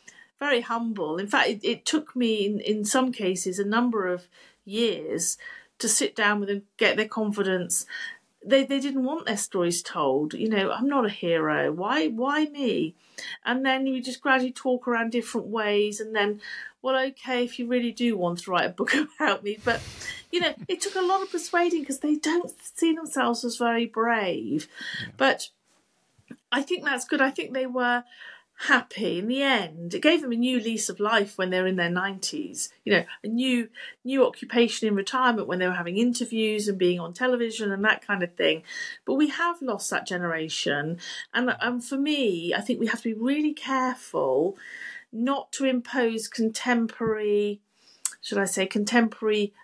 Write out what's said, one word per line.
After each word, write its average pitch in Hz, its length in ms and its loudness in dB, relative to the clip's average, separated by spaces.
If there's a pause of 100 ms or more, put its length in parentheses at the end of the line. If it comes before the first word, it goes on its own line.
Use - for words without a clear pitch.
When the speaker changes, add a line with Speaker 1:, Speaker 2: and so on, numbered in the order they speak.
(400)
Speaker 1:
very 277 220 2
humble. 226 560 -2
In 196 100 -4
fact, 208 220 4
it, 208 160 -4
it 240 220 -2
took - 280 -4
me, 220 300 2
in, 208 160 -2
in 214 240 -2
some 254 280 2
cases, 185 460 -2
a 202 60 0
number 220 420 0
of 180 220 -4 (380)
years 196 720 -2 (400)
to 233 100 -2
sit - 260 2
down 208 240 2
with 202 120 -2
them, 202 120 -2 (140)
get 196 220 4
their 214 100 0
confidence. 196 800 0 (600)
They, 269 160 6
they 277 160 0
didn't 269 260 0
want 311 200 -4
their 220 140 -2
stories 175 440 0
told. 151 520 0
You 220 160 0
know, 196 200 2
"I'm 240 160 0
not 277 200 4
a - 20 2
hero. 156 640 2
Why, 240 360 0
why 277 360 0
me?" 233 500 -2 (480)
And 254 220 -2
then 269 200 2
we 262 180 0
just 247 180 -8
gradually 262 320 2
talk 254 340 0
around 233 260 0
different 233 340 -2
ways. 208 520 0
And 220 160 -8
then, 208 280 2 (400)
"Well, 262 120 0 (120)
okay, 254 360 -2
if 240 160 -4
you 240 80 -4
really 240 240 2
do 226 280 0
want 175 220 0
to 190 100 -8
write 170 160 4
a - 20 0
book - 240 -2 (140)
<laughs> - 120 -20
about 233 260 2
me." 208 200 -4
But, 233 160 0 (500)
you 349 100 0
know, 320 120 2 (160)
it 359 140 -2
took 403 120 -4
a 381 60 0
lot 381 220 2
of 381 100 -8
persuading 339 540 0
'cause 269 140 -6
they 302 160 2
don't 339 360 0 (100)
see - 300 0
themselves 254 540 -2
as 233 100 -4
very 233 300 0
brave. 208 800 0 (320)
Speaker 2:
Yeah. - 160 -10
Speaker 1:
But - 320 2 (1040)
I 262 80 0
think 359 240 -4
that's 269 220 -2
good. 285 160 2
I 269 80 4
think 277 240 -8
they 262 120 -2
were 247 380 0 (520)
happy 202 600 0
in 196 80 -4
the 262 160 0
end. 175 520 0
It 180 60 -2
gave 311 220 6
them 262 80 -4
a 233 60 0
new 247 240 4
lease 220 280 -2
of 185 120 -6
life 208 360 2
when 185 140 0
they're 185 160 2
in 190 80 2
their 170 160 2
nineties, 180 840 -4 (120)
you 208 80 2
know, 170 120 4 (200)
a - 20 -4
new, 233 420 0 (360)
new 262 200 4
occupation - 640 2
in 208 80 2
retirement 226 540 2
when 180 100 0
they 185 80 2
were 180 60 2
having 175 260 -2
interviews 220 680 0
and 196 100 -2
being 180 220 2
on 170 120 -8
television 226 600 0
and 196 120 -2
that 214 220 2
kind 185 160 0
of 175 120 -4
thing. 160 280 2 (420)
But - 100 0
we 302 160 6
have 339 300 -2
lost 240 300 -4
that - 160 -2
generation. 160 920 -2 (340)
And, 247 260 2
and 247 240 -2
for 277 120 -4
me, 247 580 0
I - 60 0
think 240 180 -2
we 233 80 0
have 220 160 -2
to 226 100 -2
be 214 80 -6
really 302 340 0
careful 220 1040 0 (560)
not 262 420 -2
to 277 100 -2
impose 240 640 0
contemporary, 220 1300 0 (640)
should - 180 -2
I 196 60 4
say, 190 220 0
contemporary 214 840 2 (120)